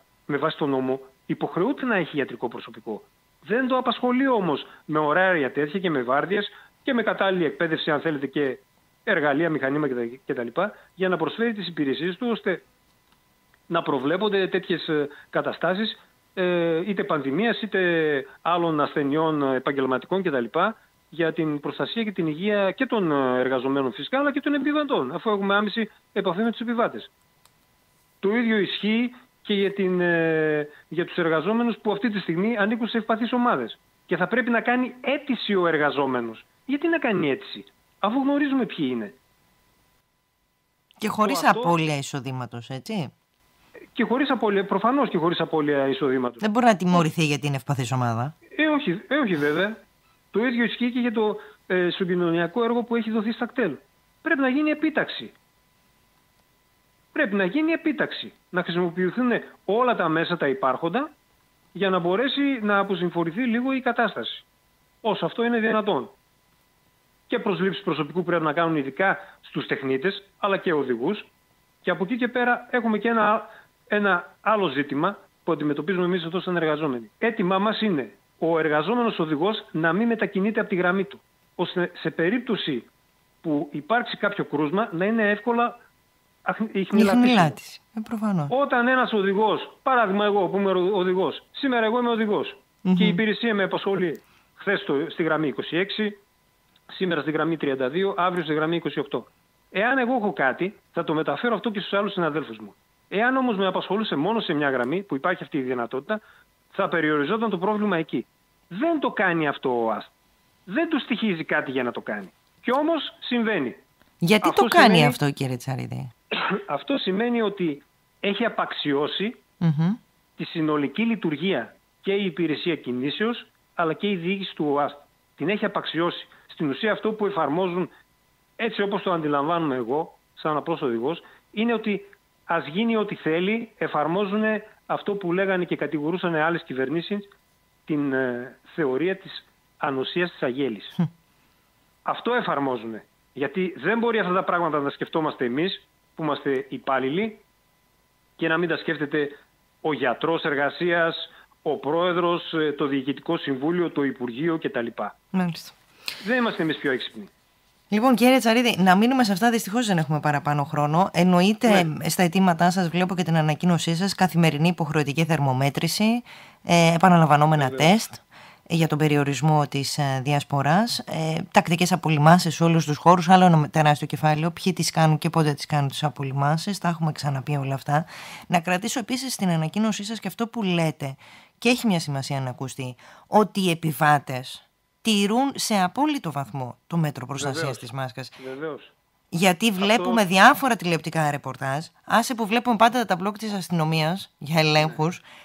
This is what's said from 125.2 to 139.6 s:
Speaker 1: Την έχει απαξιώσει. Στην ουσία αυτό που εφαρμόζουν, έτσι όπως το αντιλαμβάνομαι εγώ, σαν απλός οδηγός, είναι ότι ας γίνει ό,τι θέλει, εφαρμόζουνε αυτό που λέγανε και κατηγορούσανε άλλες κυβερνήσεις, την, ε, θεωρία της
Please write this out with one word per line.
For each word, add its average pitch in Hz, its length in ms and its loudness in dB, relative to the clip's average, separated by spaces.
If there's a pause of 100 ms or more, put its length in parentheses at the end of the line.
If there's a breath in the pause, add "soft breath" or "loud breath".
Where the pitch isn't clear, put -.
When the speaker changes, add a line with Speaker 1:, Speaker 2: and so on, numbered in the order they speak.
Speaker 1:
Την 147 120 -4
έχει 208 160 -2
απαξιώσει. 170 640 -4 (200 soft breath)
Στην - 240 -4
ουσία 208 220 -2
αυτό 214 200 -2
που 214 140 -2
εφαρμόζουν, 170 640 -2 (680 soft breath)
έτσι 220 260 -4
όπως 196 200 -2
το 190 100 0
αντιλαμβάνομαι 151 640 0
εγώ, 127 420 -4 (160)
σαν 156 220 -4
απλός 147 260 -4
οδηγός, 127 400 -2 (300 soft breath)
είναι 233 220 0
ότι 220 340 -4 (360)
ας 165 220 -2
γίνει 220 300 0
ό,τι 208 180 -2
θέλει, 185 640 -2
εφαρμόζουνε 202 880 -2 (200 loud breath)
αυτό 185 280 -4
που 175 180 -4
λέγανε 190 320 0
και 165 120 -4
κατηγορούσανε 156 640 -2
άλλες 165 200 0
κυβερνήσεις, 160 640 -4 (560)
την, 143 280 -2
ε, 127 440 -4 (180)
θεωρία 156 420 0
της - 280 -16 (340)